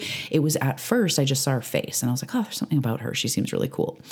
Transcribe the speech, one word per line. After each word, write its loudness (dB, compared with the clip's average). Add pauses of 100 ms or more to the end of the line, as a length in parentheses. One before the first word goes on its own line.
(300)
It 4
was, 2
at 0
first, 2
I 4
just 2
saw 2
her 2
face -2
and 0
I 2
was -2
like, -10
"Oh, 2
there's -6
something 0
about 0
her. -4
She -2
seems -2
really 0
cool." -2 (140)